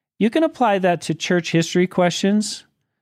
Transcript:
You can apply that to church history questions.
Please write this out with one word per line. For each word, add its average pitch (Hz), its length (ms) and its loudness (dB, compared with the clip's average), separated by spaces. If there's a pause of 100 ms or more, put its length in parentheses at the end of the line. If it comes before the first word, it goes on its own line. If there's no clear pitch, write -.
(200)
You 208 100 2
can 320 140 0
apply 233 360 0
that 175 220 0
to 165 120 -4
church 175 380 -2
history 170 340 2
questions. 190 800 -2 (360)